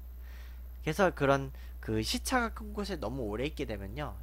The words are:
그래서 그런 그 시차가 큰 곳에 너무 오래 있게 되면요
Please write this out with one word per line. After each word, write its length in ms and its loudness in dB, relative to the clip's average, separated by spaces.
그래서 320 6
그런 380 6
그 220 2
시차가 500 2
큰 220 -8
곳에 220 -2
너무 260 -2
오래 240 0
있게 180 -2
되면요 580 -4